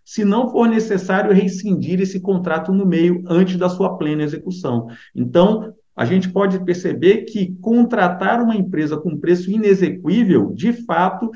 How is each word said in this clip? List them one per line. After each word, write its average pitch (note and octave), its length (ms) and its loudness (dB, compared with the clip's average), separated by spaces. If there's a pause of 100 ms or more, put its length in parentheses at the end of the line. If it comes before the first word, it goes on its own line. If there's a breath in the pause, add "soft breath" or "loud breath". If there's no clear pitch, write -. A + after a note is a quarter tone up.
se - 220 -4
não A#3 260 2
for A#3 160 2
necessário G#3 640 0
rescindir F#3 680 0
esse F#3+ 200 -4
contrato F3+ 520 -2
no G3 140 2
meio E3+ 400 2
antes F3+ 300 2
da F3+ 120 0
sua F3+ 300 -2
plena D3+ 240 -2
execução. D3 640 -4 (280 loud breath)
Então, F3 600 2 (200)
a B2 100 -4
gente F#3 240 0
pode F#3+ 360 0
perceber F3 600 0
que F#3 360 -4
contratar A3 800 2
uma A3+ 140 2
empresa D#3 420 -2
com D3+ 220 -6
preço F3+ 320 0
inexequível, F#3+ 1040 2
de A#3 180 0
fato, F#3 640 -2